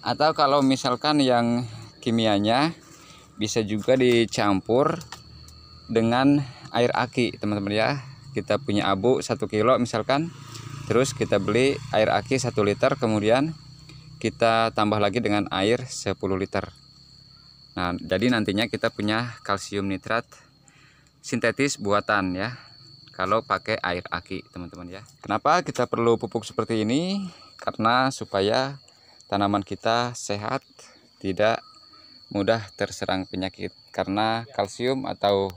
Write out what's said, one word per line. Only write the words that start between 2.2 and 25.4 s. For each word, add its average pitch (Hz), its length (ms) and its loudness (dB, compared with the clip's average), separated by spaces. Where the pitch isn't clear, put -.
bisa 110 240 0
juga 104 320 0
dicampur 120 1040 2
dengan 123 560 4
air 120 180 4
aki, 120 460 -2
teman-teman, 104 340 -2
ya. 110 180 2
Kita 104 240 0
punya 101 320 0
abu 98 320 2
satu 113 240 -4
kilo 110 320 2
misalkan, 127 540 0
terus 120 240 2
kita 104 240 0
beli 110 400 2
air 107 180 4
aki 127 300 0
satu 113 240 0
liter, 127 340 2
kemudian 117 560 2
kita 113 560 2
tambah 107 240 2
lagi 104 240 2
dengan 104 320 0
air 113 320 2
sepuluh 95 480 -4
liter. 95 320 -2
Nah, 87 160 -2
jadi 95 400 0
nantinya 107 320 0
kita 113 240 -4
punya 110 560 -4
kalsium 101 400 -4
nitrat 98 400 -4
sintetis 123 560 0
buatan, 101 560 0
ya, 113 240 -6
kalau 98 280 0
pakai 107 360 -2
air 90 320 -4
aki, 87 400 -8
teman-teman, 87 480 -14
ya. 110 40 -18
Kenapa 147 400 0